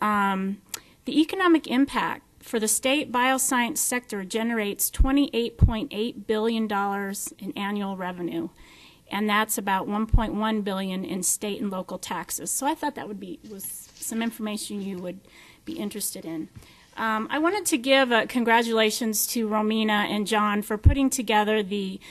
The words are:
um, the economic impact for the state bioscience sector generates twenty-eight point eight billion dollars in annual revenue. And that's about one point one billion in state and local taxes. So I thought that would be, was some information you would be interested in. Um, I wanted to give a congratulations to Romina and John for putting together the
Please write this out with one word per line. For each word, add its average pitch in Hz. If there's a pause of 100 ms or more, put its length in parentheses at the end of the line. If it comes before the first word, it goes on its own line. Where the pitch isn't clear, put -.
um, 196 (440)
the -
economic 339
impact 240 (160)
for -
the 214
state 269
bioscience 254
sector 226
generates 220
twenty-eight 262
point 226
eight 208
billion 220
dollars 202
in 196
annual 202
revenue. 175 (600)
And 208
that's 208
about 196
one 208
point 220
one 214
billion 190
in 185
state -
and 202
local 185
taxes. -
So -
I 302
thought 294
that 233
would 208
be, 185 (100)
was -
some -
information 214
you 196
would 180 (440)
be 214
interested 202
in. 160 (480)
Um, 220
I 277
wanted 349
to 311
give 262
a 220
congratulations 226
to 226
Romina 214
and 208
John 208
for 214
putting 269
together 214
the 190 (100)